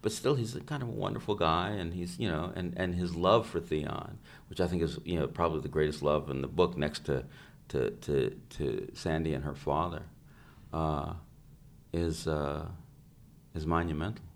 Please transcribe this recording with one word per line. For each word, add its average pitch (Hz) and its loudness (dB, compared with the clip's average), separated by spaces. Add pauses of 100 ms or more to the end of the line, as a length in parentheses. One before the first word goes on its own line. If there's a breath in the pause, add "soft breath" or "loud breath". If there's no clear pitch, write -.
But 107 0
still, 139 2
he's 117 -2
a - -6
kind 147 -6
of 123 -4
a - -4
wonderful 104 -2
guy, 87 4
and 87 -2
he's, 90 -4
you 107 0
know, 82 -2
and, 90 -4
and 90 0
his 87 0
love 92 6
for 85 -2
Theon, 76 -4 (320 loud breath)
which - -2
I 87 4
think 85 2
is, 78 0
you 85 0
know, 71 2
probably 80 2
the 73 -6
greatest 76 2
love 73 4
in 67 0
the 67 -2
book 80 4
next 73 -2
to, 65 0 (420 loud breath)
to, 62 0
to, 67 0 (120)
to 62 -2
Sandy 80 0
and 67 -2
her 71 -4
father, 78 -2 (680 loud breath)
uh, 80 0 (760)
is, 82 -2
uh, 76 0 (880)
is 78 -2
monumental. 82 0 (120)